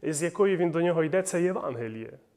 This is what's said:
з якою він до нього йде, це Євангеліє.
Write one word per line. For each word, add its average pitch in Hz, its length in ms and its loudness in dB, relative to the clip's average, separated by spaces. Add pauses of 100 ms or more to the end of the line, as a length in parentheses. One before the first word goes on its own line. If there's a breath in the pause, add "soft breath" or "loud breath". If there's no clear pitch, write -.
з 151 200 -2
якою 185 340 2
він 170 140 2
до 165 100 0
нього 170 220 2
йде, 165 180 2
це 185 200 -2
Євангеліє. 117 800 -4 (180)